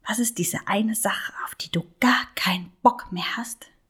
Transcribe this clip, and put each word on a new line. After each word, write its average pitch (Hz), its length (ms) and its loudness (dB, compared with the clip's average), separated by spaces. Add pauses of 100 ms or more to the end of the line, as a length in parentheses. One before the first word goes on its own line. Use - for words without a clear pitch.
was 220 120 -2
ist 233 180 0
diese - 280 0
eine 220 300 2
Sache, - 380 -2 (120)
auf - 100 -10
die - 160 -10
du 170 120 0 (160)
gar 247 360 4
keinen 180 360 -2 (120)
Bock - 280 4
mehr 175 260 -4
hast - 300 -10 (220)